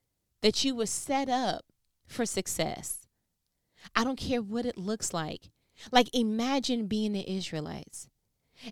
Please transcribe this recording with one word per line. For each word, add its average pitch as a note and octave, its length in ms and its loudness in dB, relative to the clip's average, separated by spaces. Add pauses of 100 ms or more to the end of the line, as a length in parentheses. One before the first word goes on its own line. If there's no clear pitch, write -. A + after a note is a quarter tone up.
(400)
that G#3 240 4
you C4+ 100 2
were A#3 120 0
set C4+ 420 -2
up B3 360 0 (420)
for A#3 200 -2
success? - 760 -4 (920)
I A3+ 100 4
don't C4 140 -2
care B3 240 0
what A3+ 240 -2
it - 120 -4
looks G#3 340 -4
like. - 380 -4 (400)
Like, B3 240 6
imagine A#3 720 2
being G#3+ 260 0
the G3 180 -4
Israelites. E3 800 -6 (640)